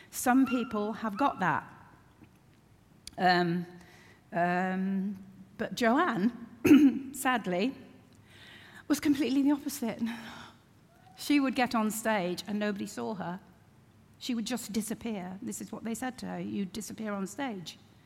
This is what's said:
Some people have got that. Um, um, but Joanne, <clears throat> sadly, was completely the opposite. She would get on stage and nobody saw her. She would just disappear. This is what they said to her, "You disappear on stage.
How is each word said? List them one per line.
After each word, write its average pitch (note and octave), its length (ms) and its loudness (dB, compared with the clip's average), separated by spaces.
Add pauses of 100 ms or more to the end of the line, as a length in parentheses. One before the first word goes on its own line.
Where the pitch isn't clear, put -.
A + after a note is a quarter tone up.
(120)
Some C4 340 4
people A3+ 480 -2
have G3 240 -4
got C#4 220 0
that. D#3 240 2 (1500)
Um, F3 480 4 (680)
um, F#3 840 0 (400)
but G#3 180 -6
Joanne, A#3+ 560 2 (420)
<clears throat> C4 400 8
sadly, A3 600 0 (1120)
was D4 120 2
completely C#4 420 2
the C#4 100 4
opposite. C4+ 480 -4 (1160)
She D4 220 2
would C4 160 0
get B3 200 2
on G#3+ 140 2
stage G3+ 580 -2
and G#3 120 -4
nobody G#3 260 -2
saw A#3 300 -8
her. F3 240 -8 (800)
She B3 160 -4
would A3 100 -4
just A#3+ 260 -6
disappear. G3 720 -6
This A3 200 -8
is G3 100 -12
what - 120 -10
they A3+ 100 -6
said B3+ 260 -6
to G3 80 -10
her, F3+ 120 -6
"You G3+ 260 -4
disappear G#3+ 480 -8
on G3 140 -4
stage. G3+ 500 -8 (280)